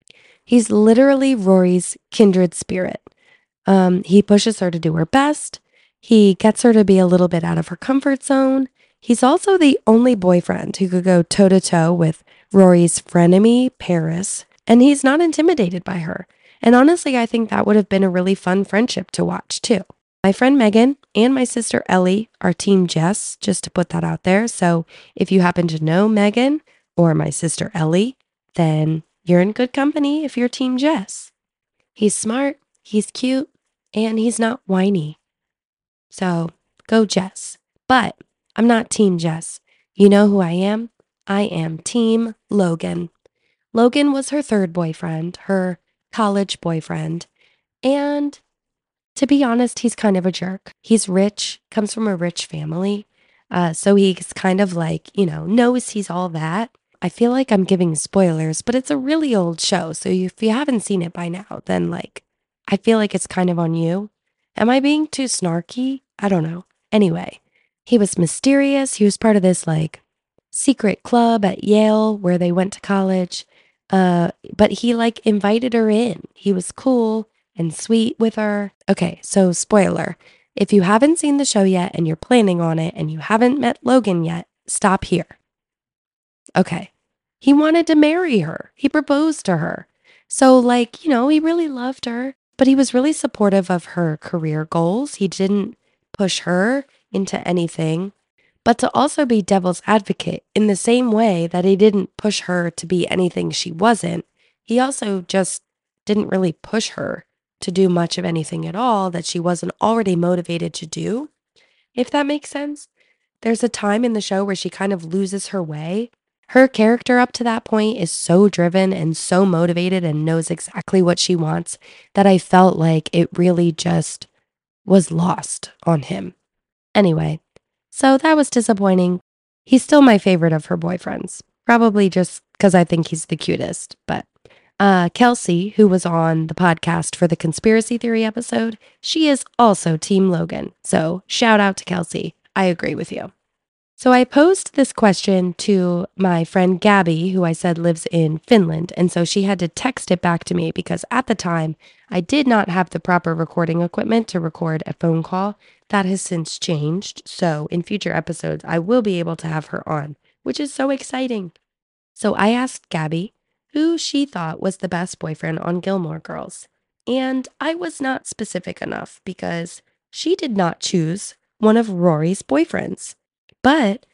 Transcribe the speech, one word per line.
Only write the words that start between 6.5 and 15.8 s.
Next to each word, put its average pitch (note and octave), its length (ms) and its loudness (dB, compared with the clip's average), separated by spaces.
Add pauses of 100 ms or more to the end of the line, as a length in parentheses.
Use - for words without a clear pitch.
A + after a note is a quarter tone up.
her A#3+ 100 6
to G#3+ 100 6
be F#3+ 140 6
a F#3 100 4
little F3+ 200 4
bit E3+ 160 -2
out E3+ 140 -2
of D#3+ 120 -4
her F3+ 80 -14
comfort C4+ 460 -2
zone. C4+ 440 2 (320)
He's - 240 0
also F4+ 340 2
the D4 300 4
only A#3 280 4
boyfriend F3+ 600 0
who F#3 120 -2
could F3+ 140 -2
go F3+ 200 4
toe-to-toe F3+ 720 4
with E3 300 -2 (280)
Rory's F3+ 480 6
frenemy, G#3 760 4
Paris, E3+ 680 -4 (200)
and A#3+ 160 6
he's C#4 220 6
not C#4 180 2
intimidated D4+ 600 0